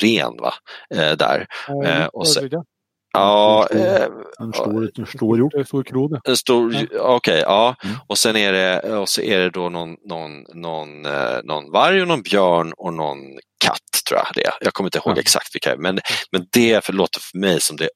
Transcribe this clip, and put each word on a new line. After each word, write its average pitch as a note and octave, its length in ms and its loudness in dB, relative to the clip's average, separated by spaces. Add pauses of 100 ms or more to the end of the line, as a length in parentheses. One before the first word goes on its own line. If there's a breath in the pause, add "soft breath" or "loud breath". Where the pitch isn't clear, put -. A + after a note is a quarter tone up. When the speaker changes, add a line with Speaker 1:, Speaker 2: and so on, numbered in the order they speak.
Speaker 1:
ren, D2+ 380 2
va? B1 120 -2 (420 loud breath)
Eh, D#2 160 2
där. D2 360 0 (200 loud breath)
Speaker 2:
Ja, C#3 180 -4
Speaker 1:
Eh, D#2+ 200 0
och A2 220 -4
så D3+ 120 2
Speaker 2:
det C#3 60 -6
är B2+ 40 -10
det. D#3+ 140 -6 (500)
Speaker 1:
Ja, G#2 580 6
Speaker 3:
En - 60 0
stor, - 100 2
Speaker 1:
eh, - 200 2 (320)
Speaker 3:
en A2+ 140 -10
stor, A2 460 -2
en B2+ 80 -8
stor A#2 300 0
hjort. C3+ 160 2
Speaker 2:
En C#3 120 -2
stor C3+ 180 -4
kro, C3 240 -4
det. D3 160 -6
Speaker 1:
En B2+ 140 0
stor, A#2+ 360 2
Speaker 2:
Ja. A2 80 -2 (100)
Speaker 1:
ja, - 240 2
okej, F#2+ 240 2
ja. A2 440 4
Speaker 3:
Mm. G2 120 -6 (120 loud breath)
Speaker 1:
Och G2+ 100 -2
sen A2 180 2
är G#2 180 2
det, F#2+ 440 0
och G2 120 -4
så - 120 -2
är G2+ 180 2
det F2+ 100 2
då F2 200 -4
någon, E2+ 260 -8 (140)
någon, D#2 340 -10 (100)
någon, D#2 520 -10
eh, C2+ 380 -2
någon D2 280 -6
varg D#3+ 300 4
och F3 60 -2
någon D#3+ 140 0
björn F2 560 2
och F2+ 160 -8
någon D2+ 240 -4 (480)
katt, - 160 -2 (280)
tror - 100 2
jag - 160 0
det - 100 0
är. - 160 0
Jag G3+ 120 0
kommer G2 140 -4
inte - 100 -4
ihåg - 200 -2
Speaker 2:
Ja. C2+ 40 -2
Speaker 1:
exakt - 340 0
vilka, - 220 -2
men, D2+ 140 -6
Speaker 2:
Mm. F#2+ 100 -4 (300 loud breath)
Speaker 1:
men F2+ 200 -4
det A2+ 340 4
för, F#2 80 -6
låter F#2+ 260 0
för - 180 -12
mig F#2 240 2
som D#2 160 -4
det D#2 180 -2